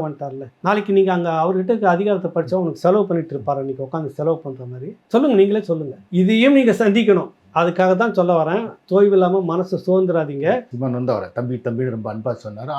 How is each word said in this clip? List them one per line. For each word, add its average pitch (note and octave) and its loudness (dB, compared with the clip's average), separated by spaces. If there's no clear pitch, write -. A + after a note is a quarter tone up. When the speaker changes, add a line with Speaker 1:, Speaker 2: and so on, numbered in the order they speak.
Speaker 1:
வந்துட்டார்ல. C3+ -10
நாளைக்கு G3+ 0
நீங்க F#3+ 4
அங்க F3 -2
அவர்கிட்ட F#3 0
இருக்க G#3 0
அதிகாரத்தை F#3 0
படிச்சா E3 -4
உனக்கு E3+ -2
செலவு G3 4
பண்ணிட்டு E3 -4
இருப்பாரு, C#3 -4
அன்னைக்கு C3+ -8
உட்காந்து D3+ -8
செலவு D#3+ 0
பண்ற C3 -12
மாதிரி. B2+ -14
சொல்லுங்க, B3+ 2
நீங்களே G3 4
சொல்லுங்க. D#3 -6
இதையும் A3 4
நீங்க B3+ 6
சந்திக்கணும், G3+ 2
அதுக்காக F3 2
தான் A3 0
சொல்ல F3+ 2
வரேன். F#3 -2
தோய்வு G3 4
இல்லாம F#3 4
மனசு F3+ -2
சோர்ந்துடாதீங்க. E3 0
Speaker 2:
சீமான் B2 -4
வந்து B2 -2
அவரை G2+ -4
தம்பி, B2 -6
தம்பின்னு B2 -4
ரொம்ப A2 -8
அன்பா A2 -6
சொன்னாரு. A2 -12